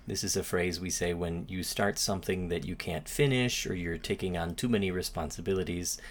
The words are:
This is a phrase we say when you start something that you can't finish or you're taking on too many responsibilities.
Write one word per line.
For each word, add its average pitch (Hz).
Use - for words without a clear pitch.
This -
is 98
a 95
phrase 90
we 90
say 87
when 85
you 92
start -
something 92
that 87
you 90
can't -
finish 127
or 95
you're 85
taking 92
on 82
too 123
many 98
responsibilities. 87